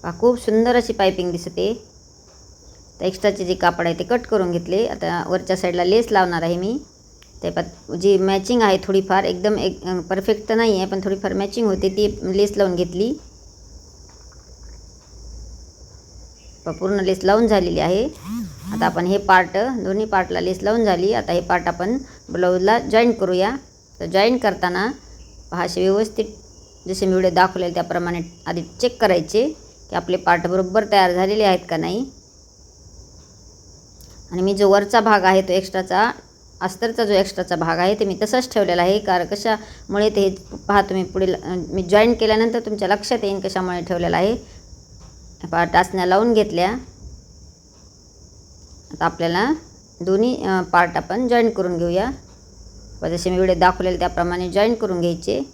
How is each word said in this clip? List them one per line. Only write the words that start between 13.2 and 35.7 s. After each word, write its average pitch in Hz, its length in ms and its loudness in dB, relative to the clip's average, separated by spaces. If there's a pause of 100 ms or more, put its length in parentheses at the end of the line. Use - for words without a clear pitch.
पहा, 165 140 -8
पूर्ण 196 200 0
लेस 185 240 0
लावून 214 240 4
झालेली 175 320 2
आहे. 185 260 0 (680)
आता 214 120 -2
आपण 175 200 0
हे 196 120 2
पार्ट, 190 400 4
दोन्ही 214 480 -2
पार्टला 180 340 -2
लेस 180 220 -2
लावून 220 240 2
झाली. 185 280 2
आता 214 180 -2
हे 170 100 2
पार्ट 175 260 -2
आपण 180 300 -2 (320)
ब्लाऊजला 180 500 2
जॉईन 233 320 4
करूया. 190 440 0 (440)
तर 170 60 -8
जॉईन 202 320 2
करताना 190 540 -2 (600)
पहा, 170 120 -4
असे 175 180 -4
व्यवस्थित 208 440 0 (600)
जसे 190 180 -2
मी 190 60 2
व्हिडिओ 185 200 4
दाखवलेले 180 420 2
त्याप्रमाणे 175 480 -4 (240)
आधी 165 160 -4 (200)
चेक 240 200 -2
करायचे 202 480 2 (400)
की - 60 -8
आपले 180 220 -2
पार्ट 175 300 2
बरोबर 190 440 0
तयार 185 200 6
झालेले 196 320 2
आहेत 185 160 4 (100)
का 165 80 -2
नाही. 180 280 -4 (2250)
आणि 175 100 -4
मी 196 120 2
जो 196 160 4
वरचा 202 300 6
भाग 208 240 4
आहे 190 180 6
तो 185 120 -2
एक्स्ट्राचा, 185 580 0 (500)